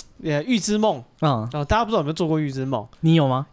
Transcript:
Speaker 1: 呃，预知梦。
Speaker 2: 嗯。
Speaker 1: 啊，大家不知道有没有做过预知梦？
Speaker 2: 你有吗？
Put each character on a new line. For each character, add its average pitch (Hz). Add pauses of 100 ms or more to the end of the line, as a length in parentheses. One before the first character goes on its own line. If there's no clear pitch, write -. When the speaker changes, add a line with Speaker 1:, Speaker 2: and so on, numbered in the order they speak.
(240)
Speaker 1:
呃， 151
预 233
知 208
梦。 190 (180)
Speaker 2:
嗯。 120
Speaker 1:
啊， 147
大 214
家 208
不 208
知 226
道 185
有 -
没 143
有 160
做 170
过 156
预 147
知 131
梦？ 127 (120)
Speaker 2:
你 160
有 151
吗？ 131